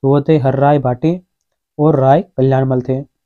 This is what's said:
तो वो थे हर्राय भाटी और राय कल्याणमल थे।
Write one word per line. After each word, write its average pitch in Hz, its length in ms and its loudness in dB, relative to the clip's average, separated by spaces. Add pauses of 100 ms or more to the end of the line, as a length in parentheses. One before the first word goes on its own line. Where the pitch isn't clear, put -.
तो 135 60 -2
वो 143 140 2
थे 156 160 0
हर्राय 139 420 0
भाटी 156 480 -4 (520)
और 147 200 2
राय 135 220 4
कल्याणमल 131 600 -2
थे। 131 340 -8 (100)